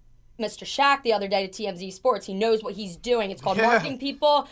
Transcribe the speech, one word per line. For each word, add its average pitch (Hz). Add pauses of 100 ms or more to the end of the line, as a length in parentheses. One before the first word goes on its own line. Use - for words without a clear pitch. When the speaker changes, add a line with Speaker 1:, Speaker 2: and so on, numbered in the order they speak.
(380)
Speaker 1:
Mister 208
Shaq 277
the 226
other 196
day 196
to 190
T 208
M 190
Z 185
Sports. 208
"He 196
knows 220
what 196
he's 180
doing. 233
It's 180
called 196
Speaker 2:
Yeah. 220
Speaker 1:
marketing, 220
people." 277